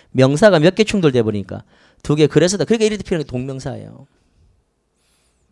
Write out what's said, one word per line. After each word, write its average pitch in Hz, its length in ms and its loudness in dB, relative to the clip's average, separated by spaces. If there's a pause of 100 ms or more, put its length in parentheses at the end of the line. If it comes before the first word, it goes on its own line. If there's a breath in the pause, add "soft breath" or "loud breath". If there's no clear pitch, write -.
(120 loud breath)
명사가 147 480 4
몇 180 140 4
개 220 100 2
충돌돼 147 380 0
버리니까 101 420 -8 (380 soft breath)
두 151 120 -2
개. 151 120 2
그래서 175 300 2
다, 156 80 -2
그러니까 220 220 0
이렇게 208 160 -4
필요한 160 220 -6
게 - 60 -20
동명사예요. 127 760 -12 (1500)